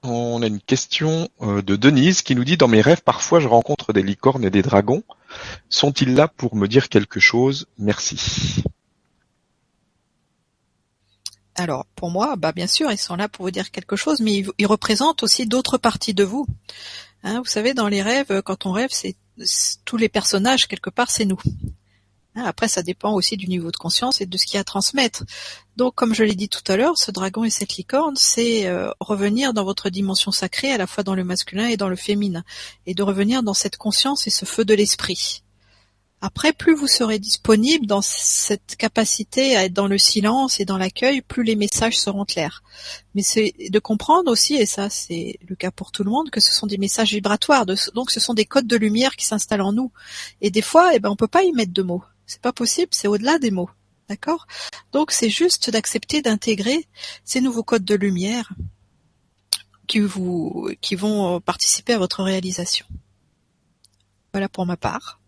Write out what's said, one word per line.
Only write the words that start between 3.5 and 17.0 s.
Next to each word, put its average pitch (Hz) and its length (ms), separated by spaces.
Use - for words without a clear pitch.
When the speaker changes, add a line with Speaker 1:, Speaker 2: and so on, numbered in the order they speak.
Speaker 1:
des 104 100
licornes 120 420
et 95 60
des 98 120
dragons. 113 400
Sont-ils 135 460
là 147 140
pour - 280
me 101 100
dire 123 220
quelque 101 320
chose ? 131 460
Merci. » - 840
Speaker 2:
Alors, 156 280
pour 175 160
moi, 220 260
bah, 160 160
bien 175 140
sûr, 294 240
ils 202 80
sont - 180
là 208 120
pour 196 160
vous 185 60
dire 185 200
quelque - 260
chose, 294 240
mais 214 140
ils, 196 140
ils 208 80
représentent 220 560
aussi 240 240
d'autres 254 320
parties - 360
de 196 100
vous. 233 220